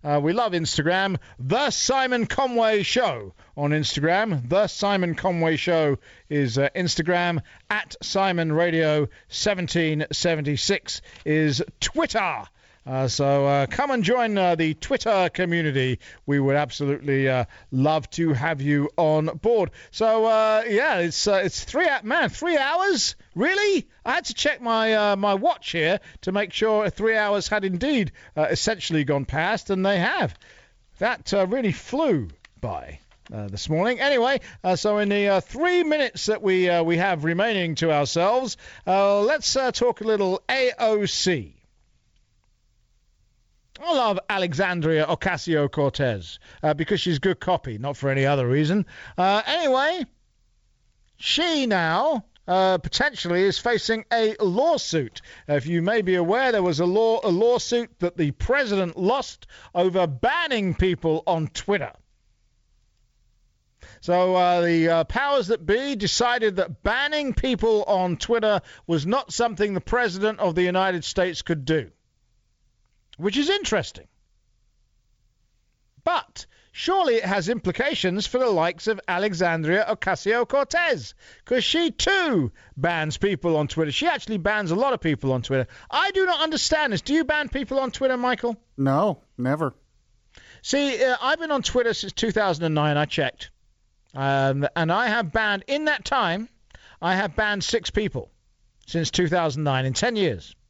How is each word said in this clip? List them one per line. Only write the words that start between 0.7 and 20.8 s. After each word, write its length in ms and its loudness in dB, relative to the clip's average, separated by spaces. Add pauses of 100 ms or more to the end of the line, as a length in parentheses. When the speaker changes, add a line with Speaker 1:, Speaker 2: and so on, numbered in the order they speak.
Speaker 1:
The 320 0
Simon 540 0
Conway 580 0
Show 500 -2 (240)
on 140 0
Instagram. 760 0
The 200 2
Simon 460 0
Conway 440 0
Show 400 2 (320)
is, 280 0
uh, 160 2
Instagram. 680 0 (280)
At 320 -4
Simon 520 0
Radio 560 2 (180)
seventeen 840 0
seventy-six 880 -2 (240)
is 360 2 (200)
Twitter. 640 -2 (440)
Uh, 200 -2
so, 380 2
uh, 220 2
come 240 -2
and 120 0
join, 320 2
uh, 200 4
the 180 0
Twitter 580 0
community. 680 0 (260)
We 140 2
would 160 2
absolutely, 760 0
uh, 160 0 (260)
love 400 2
to 220 0
have 280 -2
you 360 0
on 300 2
board. 420 0 (220)
So, 340 2
uh, 420 4
yeah, 320 2